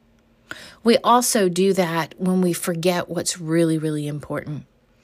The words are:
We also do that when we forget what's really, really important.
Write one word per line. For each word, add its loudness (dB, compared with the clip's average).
We 6
also 2
do 2
that -2
when 2
we 2
forget -2
what's -6
really, 2
really -4
important. -8